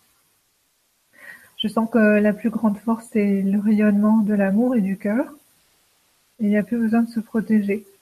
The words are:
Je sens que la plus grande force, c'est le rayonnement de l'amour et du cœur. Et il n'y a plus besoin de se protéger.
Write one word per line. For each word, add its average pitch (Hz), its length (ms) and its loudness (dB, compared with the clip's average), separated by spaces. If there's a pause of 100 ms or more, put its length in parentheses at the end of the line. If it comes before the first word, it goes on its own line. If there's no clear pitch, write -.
(1600)
Je 214 100 -4
sens 226 220 -2
que 214 280 4
la 208 140 2
plus 214 180 -4
grande 214 280 -2
force, 226 340 -6
c'est 202 300 0
le 196 180 0
rayonnement 214 580 2
de 214 160 0
l'amour 202 400 2
et 233 60 2
du 190 180 -2
cœur. 220 280 -4 (1120)
Et 220 40 -2
il 202 40 0
n'y 208 100 0
a 208 60 -2
plus 240 140 -6
besoin 226 240 0
de 233 80 -4
se 220 100 -6
protéger. 208 680 -2 (160)